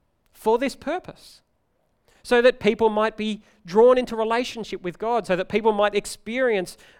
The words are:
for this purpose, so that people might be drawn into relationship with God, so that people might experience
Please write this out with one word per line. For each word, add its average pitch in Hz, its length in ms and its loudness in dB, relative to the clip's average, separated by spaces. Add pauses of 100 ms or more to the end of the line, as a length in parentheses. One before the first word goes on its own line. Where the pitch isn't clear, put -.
(320)
for 226 260 0
this 254 180 -4
purpose, - 640 -12 (800)
so 240 200 2
that 247 180 4
people 226 280 2
might 214 280 -2
be 214 260 -6 (220)
drawn 226 340 6
into 247 160 -4
relationship 226 680 -6
with 180 160 -10
God, 226 280 -4
so 190 80 0
that 175 140 -4
people 220 240 0
might 208 220 0
experience 214 840 -4 (240)